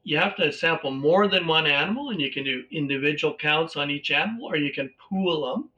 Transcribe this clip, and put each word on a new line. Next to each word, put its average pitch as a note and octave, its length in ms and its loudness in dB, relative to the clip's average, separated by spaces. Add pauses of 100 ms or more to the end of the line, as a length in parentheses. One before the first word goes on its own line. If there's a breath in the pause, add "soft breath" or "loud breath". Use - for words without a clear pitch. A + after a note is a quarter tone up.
you D3+ 140 0
have F#3 180 0
to D#3 160 2
sample D#3+ 400 0
more D#3 360 4
than F#3 180 0
one D#3+ 220 2
animal, G3 420 0
and F#3+ 100 -4
you C3+ 120 -2
can C3+ 120 -6
do B2+ 280 -4
individual D3 640 0
counts D#3 400 -2
on D3 160 -4
each C#3+ 180 -6
animal, G3+ 380 -2
or F#3 80 -4
you D3 180 0
can C3+ 160 -6 (200)
pool F3 380 0
them. D3 300 -6